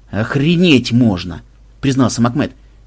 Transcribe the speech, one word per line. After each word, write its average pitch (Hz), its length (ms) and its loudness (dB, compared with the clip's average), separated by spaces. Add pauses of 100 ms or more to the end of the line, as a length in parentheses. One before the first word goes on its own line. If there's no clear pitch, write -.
(120)
«Охренеть 139 800 0
можно!» 95 500 -2 (400)
признался 131 400 0
Макмед. 120 320 -2 (320)